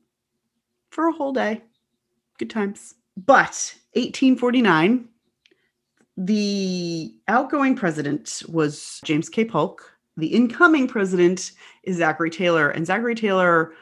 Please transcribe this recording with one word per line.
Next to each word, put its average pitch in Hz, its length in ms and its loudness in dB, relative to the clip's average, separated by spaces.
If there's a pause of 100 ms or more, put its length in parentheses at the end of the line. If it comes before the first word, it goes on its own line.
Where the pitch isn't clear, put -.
(920)
for 320 160 -2
a 330 60 2
whole 285 200 -4
day. 220 300 -2 (760)
Good 226 120 -8
times. 202 440 -6 (220)
But - 560 2 (220)
eighteen 254 420 2
forty-nine, 233 720 2 (1080)
the 185 960 -2 (140)
outgoing 269 480 0
president 147 720 -6
was 151 560 -4
James 156 240 -2
K 226 160 -2
Polk. 185 520 -4 (200)
The 156 100 -4
incoming 254 640 2
president 185 640 0 (320)
is 185 140 -4
Zachary 165 320 0
Taylor. 165 400 2
And 156 140 -4
Zachary 226 300 -2
Taylor 180 680 2